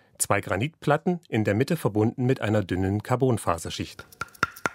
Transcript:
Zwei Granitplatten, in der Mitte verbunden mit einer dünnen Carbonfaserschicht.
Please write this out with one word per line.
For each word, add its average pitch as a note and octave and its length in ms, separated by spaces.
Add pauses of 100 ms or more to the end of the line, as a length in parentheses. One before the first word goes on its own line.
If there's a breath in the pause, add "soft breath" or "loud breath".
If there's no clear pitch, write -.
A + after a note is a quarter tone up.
(160 soft breath)
Zwei - 240
Granitplatten, D3 800 (100)
in A2 140
der G#2 140
Mitte C#3 200
verbunden A2 480
mit C3 160
einer G#2+ 220
dünnen F#2+ 400
Carbonfaserschicht. A2 1040 (680)